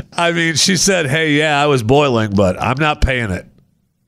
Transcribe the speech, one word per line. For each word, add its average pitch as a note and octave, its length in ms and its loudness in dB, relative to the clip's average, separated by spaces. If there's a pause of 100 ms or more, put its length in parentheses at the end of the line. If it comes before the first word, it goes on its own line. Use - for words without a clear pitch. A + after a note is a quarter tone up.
(320)
mean, E3 220 0
she F#3 220 0
said, F3+ 300 0
"Hey, D#3 260 0
yeah, D3 300 2
I D3 40 2
was C3+ 160 2
boiling, A#2+ 520 2
but G2 260 2
I'm B2+ 180 -2
not D3+ 220 -2
paying B2 300 -2
it. F2 160 -8 (600)